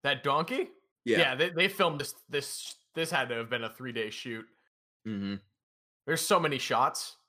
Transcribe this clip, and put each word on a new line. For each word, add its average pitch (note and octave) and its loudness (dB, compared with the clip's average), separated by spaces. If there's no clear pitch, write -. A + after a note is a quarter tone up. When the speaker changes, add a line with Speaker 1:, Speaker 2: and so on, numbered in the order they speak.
Speaker 1:
That C#3 0
donkey? E3+ 0
Speaker 2:
Yeah. A2+ 6
Speaker 1:
Yeah, C#3 4
they, D#3 2
they F3 4
filmed F3 2
this, B2+ -8
this, - -6
this D#3+ -2
had C3 0
to A#2 -2
have A2+ -4
been A#2 -2
a A#2 -6
three-day A#2 -6
shoot. A2+ -10
Speaker 2:
Mm-hmm. G2+ -4
Speaker 1:
There's D#3+ 0
so G3 4
many D3+ 2
shots. B2+ 0